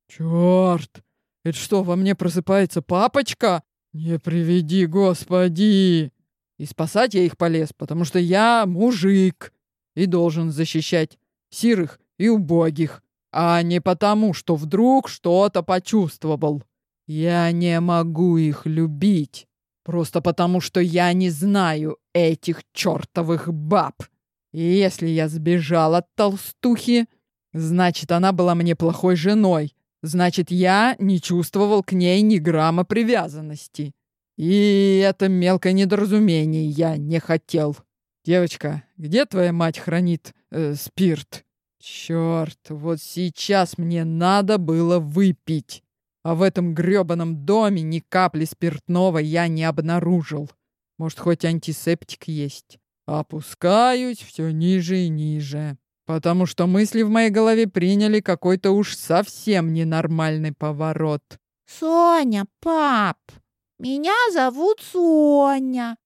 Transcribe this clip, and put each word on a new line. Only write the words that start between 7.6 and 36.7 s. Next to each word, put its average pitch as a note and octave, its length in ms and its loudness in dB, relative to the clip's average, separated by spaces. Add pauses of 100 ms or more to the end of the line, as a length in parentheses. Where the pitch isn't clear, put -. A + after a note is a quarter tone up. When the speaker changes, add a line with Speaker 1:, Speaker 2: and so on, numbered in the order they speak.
Speaker 1:
потому E3 300 -6
что F3+ 140 -2
я G#3 460 2
мужик F#3+ 880 0 (420)
и F3+ 100 0
должен E3+ 460 0
защищать D#3+ 680 -2 (320)
сирых G3+ 500 0 (180)
и G#3 120 2
убогих, E3 720 0 (280)
а E3+ 300 2
не E3+ 200 0
потому, G#3 520 2
что - 220 -2
вдруг G#3 540 2
что-то F#3 540 0
почувствовал. D#3 1000 -2 (440)
Я E3+ 440 0
не E3+ 280 0
могу E3+ 580 2
их D#3 280 0
любить, D#3+ 840 -2 (360)
просто E3+ 380 -4
потому F3 400 0
что - 180 -4
я F3 340 2
не F#3 160 2
знаю D#3+ 680 -2 (160)
этих E3 500 0 (100)
чертовых E3 800 -4
баб. D#3 500 -2 (500)
И D#3+ 80 -6
если F3+ 460 2
я D#3+ 200 0
сбежал D#3+ 680 0
от F3+ 200 0
толстухи, A#3 920 0 (440)
значит, E3 640 0
она F#3 180 2
была F3 240 2
мне E3+ 180 0
плохой E3+ 440 0
женой. F3+ 580 2 (260)
Значит, F3 480 0
я F#3+ 480 2
не F#3+ 220 2
чувствовал G3 640 0
к - 80 -8
ней F3+ 300 2
ни G#3+ 160 4
грамма D#3+ 480 0
привязанности. D#3 1080 -4 (460)
И G3 640 4
это F#3+ 240 0
мелкое F#3 460 2
недоразумение F#3 960 2
я D#3+ 260 -2